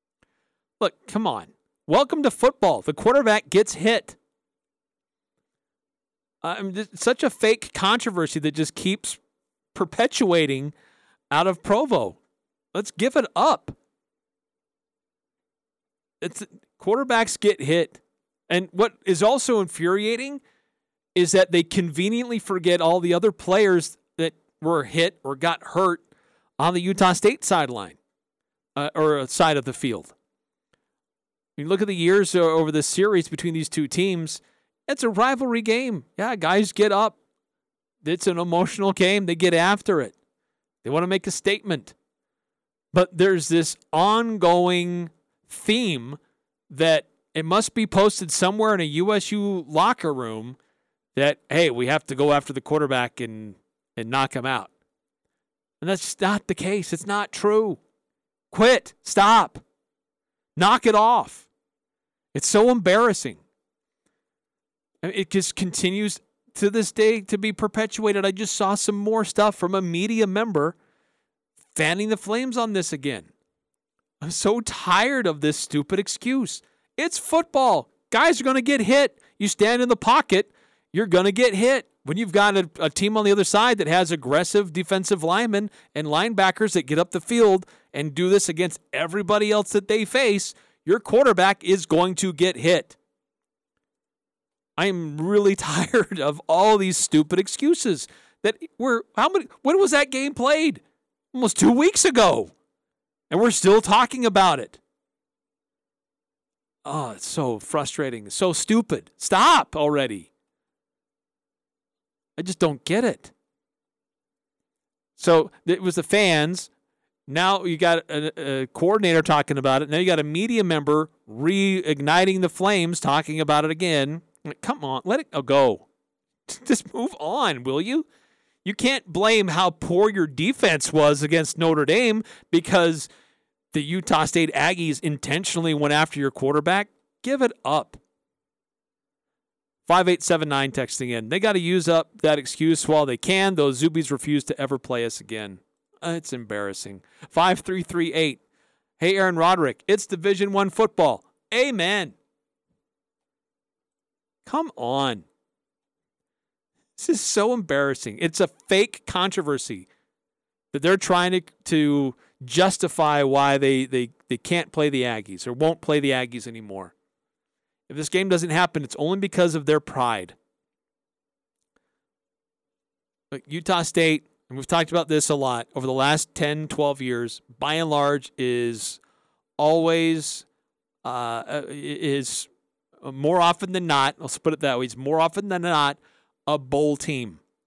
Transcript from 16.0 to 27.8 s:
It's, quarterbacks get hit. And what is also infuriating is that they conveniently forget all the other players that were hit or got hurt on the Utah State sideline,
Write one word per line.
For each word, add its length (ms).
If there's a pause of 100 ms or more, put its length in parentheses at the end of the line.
It's, 240 (340)
quarterbacks 600
get 200
hit. 400 (480)
And 220
what 240 (100)
is 160
also 400
infuriating 840 (720)
is 160
that 180
they 140
conveniently 760
forget 420
all 200
the 120
other 200
players 640 (180)
that 180 (280)
were 220
hit 400
or 100
got 300
hurt 380 (540)
on 160
the 80
Utah 340
State 280
sideline, 560 (800)